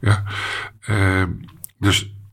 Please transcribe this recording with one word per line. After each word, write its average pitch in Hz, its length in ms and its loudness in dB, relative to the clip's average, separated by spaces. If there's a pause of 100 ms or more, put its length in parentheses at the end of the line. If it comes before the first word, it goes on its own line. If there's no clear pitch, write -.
Ja. 101 220 4 (580)
Ehm, 95 480 2 (500)
dus - 340 2 (200)